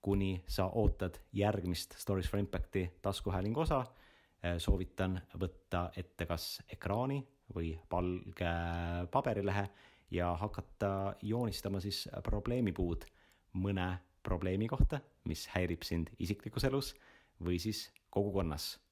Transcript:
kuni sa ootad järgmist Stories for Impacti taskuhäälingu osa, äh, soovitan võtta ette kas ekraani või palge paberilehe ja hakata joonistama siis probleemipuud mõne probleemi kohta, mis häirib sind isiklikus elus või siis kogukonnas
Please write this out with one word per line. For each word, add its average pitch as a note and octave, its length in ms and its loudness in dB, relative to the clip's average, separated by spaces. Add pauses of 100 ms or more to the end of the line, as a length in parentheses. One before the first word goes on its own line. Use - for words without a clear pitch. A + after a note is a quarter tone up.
kuni G2 440 2
sa F#2 200 0
ootad F2+ 500 2 (160)
järgmist G2 680 2
Stories F#2+ 320 0
for G2+ 100 2
Impacti F#2 440 0 (180)
taskuhäälingu G2+ 580 0
osa, D#3+ 200 4
äh, - 800 -6
soovitan F#2 640 2 (200)
võtta F2+ 460 -2 (100)
ette F2 300 -6
kas - 320 -4 (100)
ekraani C3 540 0 (320)
või E2 200 -2 (140)
palge F2+ 640 0 (580)
paberilehe G2+ 540 2 (460)
ja F2 260 2
hakata G2 880 -2
joonistama G#2 580 -2
siis G2 240 -4 (180)
probleemipuud G2+ 800 0 (500)
mõne F#2 340 2 (340)
probleemi F#2 460 2
kohta, - 320 4 (240)
mis - 280 -4
häirib E2+ 320 0
sind E2 340 -2
isiklikus G#2 460 -2
elus C3+ 300 0 (500)
või F2 140 2
siis - 320 -4 (200)
kogukonnas F#2+ 680 0 (140)